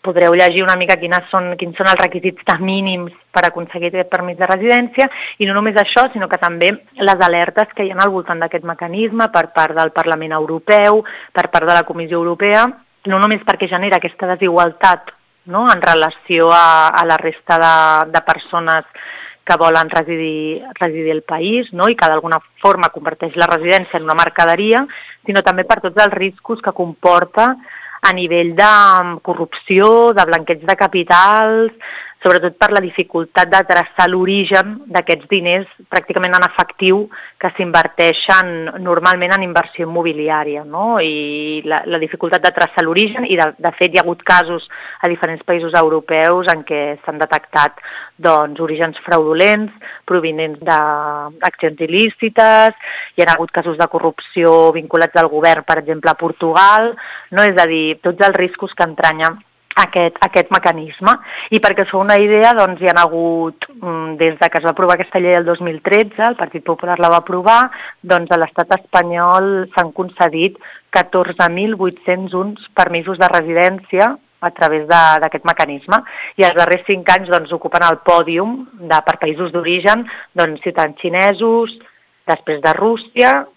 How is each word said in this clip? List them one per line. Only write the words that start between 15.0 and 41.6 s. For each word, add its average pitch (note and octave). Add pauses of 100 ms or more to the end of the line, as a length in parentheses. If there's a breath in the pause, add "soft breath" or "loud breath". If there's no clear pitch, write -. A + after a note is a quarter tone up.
no?, G3+
en F3+
relació E3
a, E3
a E3+
la D#3+
resta E3
de, D#3+
de D#3+
persones D#3+ (600 loud breath)
que F3
volen D#3+
residir, D#3+ (180)
residir D#3+
al D#3
país, G#3
no?, F3+
i A#3
que E3
d'alguna D#3+ (220)
forma F3+
converteix D#3+
la E3+
residència F3
en D#3
una D#3+
mercaderia, F3 (440 loud breath)
sinó G3
també F#3
per G#3+
tots F#3+
els G3+
riscos F#3+
que F#3+
comporta F3+ (500 loud breath)
a F#3+
nivell E3+
de, G#3+ (320)
mm, E3+
corrupció, G3+
de F3+
blanqueig E3
de F#3+
capitals, G#3 (480 loud breath)
sobretot F3+
per G#3
la G3+
dificultat F3
de F#3+ (100)
traçar F3
l'origen F#3+ (180)
d'aquests F3
diners F#3 (240)
pràcticament F#3
en F3+
efectiu F#3 (340 loud breath)
que F#3
s'inverteixen E3+
normalment F3+
en F#3+
inversió E3+
immobiliària, D3+
no? G3
I D3+